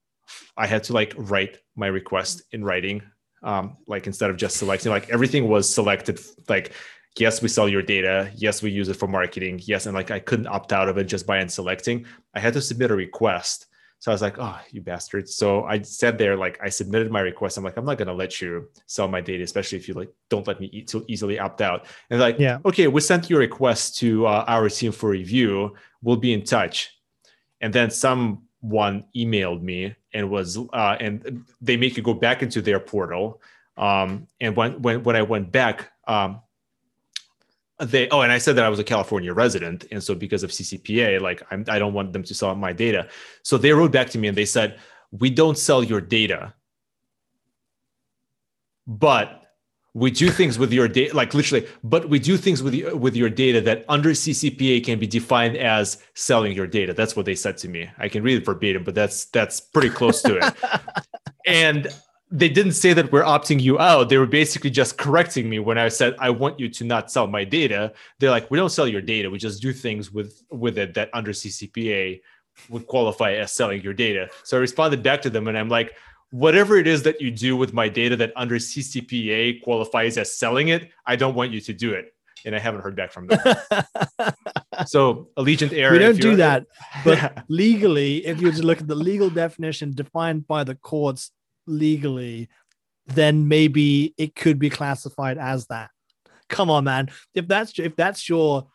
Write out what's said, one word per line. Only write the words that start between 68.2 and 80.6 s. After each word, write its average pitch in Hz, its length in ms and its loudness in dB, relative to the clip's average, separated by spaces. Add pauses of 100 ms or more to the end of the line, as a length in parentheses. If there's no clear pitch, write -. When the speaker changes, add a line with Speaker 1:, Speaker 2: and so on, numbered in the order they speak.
Speaker 1:
like, 117 200 0
"We 143 60 2
don't 185 120 2
sell 156 160 0
your 104 160 -2
data. 101 280 -4
We 98 100 -8
just 104 220 -8
do 131 100 -2
things 107 400 -8
with, 104 400 -10
with 117 260 -4
it 92 180 -4
that 107 180 -2
under 110 180 -6
C 104 180 -10
C 98 180 -12
P 113 260 -4
A 92 280 -4 (480)
would 117 160 -12
qualify 110 500 0
as 107 180 -4
selling 98 280 -2
your 98 120 -8
data." 98 360 -2 (140)
So 131 140 -2
I - 20 4
responded 131 420 0
back 139 200 2
to 135 80 0
them 110 180 -2
and 110 100 -2
I'm 110 120 -4
like, 117 260 0 (360)
"Whatever 170 460 6
it 165 80 6
is 156 180 2
that 156 180 0
you 127 100 -4
do 123 240 -2
with 127 180 0
my 113 140 2
data 120 300 0
that 113 180 0
under 120 240 -2
C 135 220 -8
C 135 180 -10
P 117 320 -6
A 117 280 0
qualifies 117 580 0
as - 200 -4
selling 127 300 0